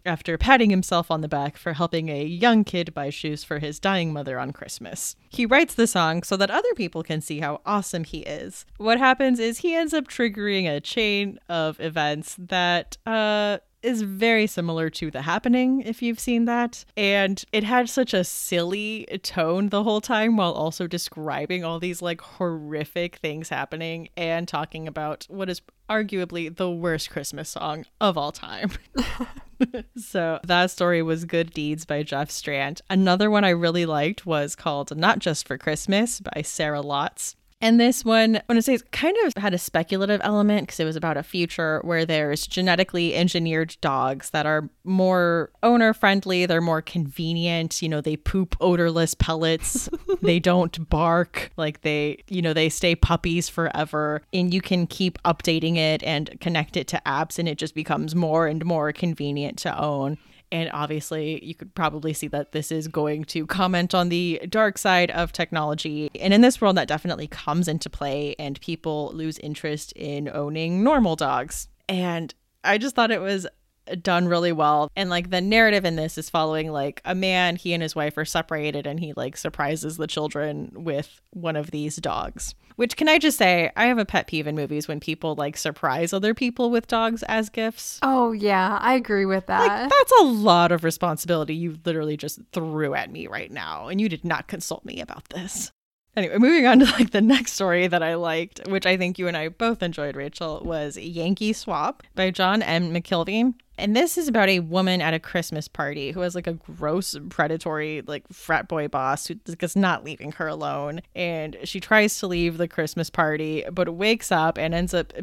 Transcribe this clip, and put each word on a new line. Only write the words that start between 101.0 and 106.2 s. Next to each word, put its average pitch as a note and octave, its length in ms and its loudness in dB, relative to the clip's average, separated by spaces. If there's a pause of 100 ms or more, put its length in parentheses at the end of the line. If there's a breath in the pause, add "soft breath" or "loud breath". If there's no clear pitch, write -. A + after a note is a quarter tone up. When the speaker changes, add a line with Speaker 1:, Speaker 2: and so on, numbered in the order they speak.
Speaker 1:
Swap F#3 500 -4 (120)
by F#3+ 160 0
John F#3+ 300 2
M. E3 320 0
McKelvey. F#3+ 600 0 (240)
And G#3 180 0
this D#4+ 220 2
is E4 100 -2
about A3 220 4
a F#3 100 4
woman F3+ 420 0
at D#3+ 120 0
a D#3+ 60 0
Christmas D#3+ 500 -6
party C#3+ 420 -6
who F#3 100 -8